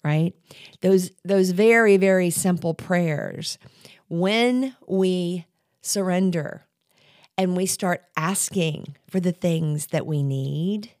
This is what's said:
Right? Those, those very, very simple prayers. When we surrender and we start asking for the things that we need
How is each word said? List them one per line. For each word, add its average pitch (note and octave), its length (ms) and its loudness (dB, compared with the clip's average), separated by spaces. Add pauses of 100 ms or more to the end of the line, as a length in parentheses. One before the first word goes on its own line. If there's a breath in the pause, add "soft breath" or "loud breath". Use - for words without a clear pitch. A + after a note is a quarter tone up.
Right? D#3 320 0 (460 loud breath)
Those, F#3 300 2 (140)
those F#3+ 240 2
very, G#3+ 480 6
very F#3 320 4
simple E3+ 460 -2
prayers. D#3 840 -4 (520 loud breath)
When A#3+ 680 0 (120)
we F3+ 600 -2 (340)
surrender F#3 880 -2 (680 soft breath)
and F3+ 220 0
we F#3 80 0
start F3+ 380 -4 (120)
asking D#3+ 800 -4 (140)
for F#3 100 -2
the F3+ 120 0
things D#3+ 560 -2
that - 180 -4
we D3 180 -2
need D3 760 -4